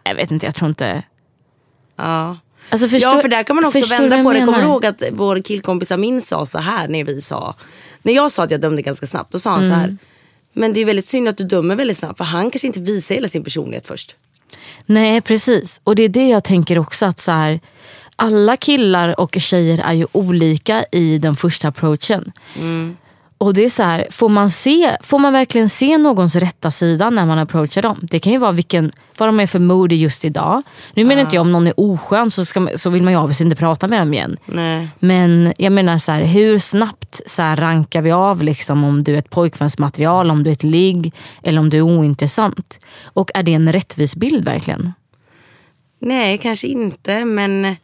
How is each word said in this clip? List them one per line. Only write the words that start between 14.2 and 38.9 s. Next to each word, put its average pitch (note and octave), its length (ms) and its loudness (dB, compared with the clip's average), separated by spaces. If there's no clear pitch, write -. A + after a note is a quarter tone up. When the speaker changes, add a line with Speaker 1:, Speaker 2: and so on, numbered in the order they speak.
Speaker 1:
Nej, A3 360 2
precis. A3 640 0
Och G#3 120 2
det A3+ 80 4
är A3 60 2
det B3+ 200 2
jag A3 140 2
tänker F3 360 2
också, - 260 -2
att F3+ 140 -2
så - 120 -2
här, D#3 280 0
alla A3 420 2
killar F#3+ 600 2
och F3 200 -2
tjejer E3 400 2
är - 140 -2
ju E3 180 2
olika F3+ 800 0
i E3 260 2
den D3+ 180 0
första D#3+ 320 -2
approachen. D#3+ 640 -2
Speaker 2:
Mm. E3 380 -6
Speaker 1:
Och G3 120 2
det G3+ 120 4
är B3 40 2
så A#3+ 140 0
här, E3+ 280 0
får A3+ 180 2
man G3+ 200 4
se, D4 520 2
får - 180 0
man C#4 140 4
verkligen A#3+ 360 2
se C#4 280 2
någons G3 380 2
rätta E3+ 360 -2
sida E3+ 380 0
när A3 160 2
man D#3+ 140 2
approachar D#3 420 -2
dem? G#3+ 200 -2
Det E3+ 180 -4
kan G3+ 140 0
ju C4 60 0
vara A3+ 120 2
vilken, E3+ 400 0
vad A3 120 2
de A3 100 2
är G3+ 80 2
för F#3 120 -2
mood F3+ 340 4
just D#3+ 320 0
idag. D#3+ 360 -2
Nu G#3+ 100 2
menar C#4 180 4
Speaker 2:
Ja. C4+ 40 2
Speaker 1:
inte F3+ 100 -2
jag E3+ 60 2
om E3+ 100 2
någon E3+ 160 4
är E3+ 120 2
oskön G#3 520 0
så F#3 140 -4
ska - 140 -4
man, F3+ 180 -2
så F3+ 120 -4
vill F3 140 2
man F#3 100 4
ju F3 60 4
obviously D3 260 0
inte E3 100 2
prata E3 320 0
med A3 140 0
dem D3+ 120 0
igen. E2 320 -4
Speaker 2:
Nej. E3 420 -6
Speaker 1:
Men F3 580 4
jag F#3+ 140 0
menar F#3 260 2
så D#3+ 140 0
här, D#3 120 0
hur G#3 360 4
snabbt - 640 -4
så - 160 -4
här D#3 160 0
rankar D#3+ 440 0
vi D#3+ 100 0
av F3+ 320 2
liksom D3+ 400 -2
om C#3+ 200 0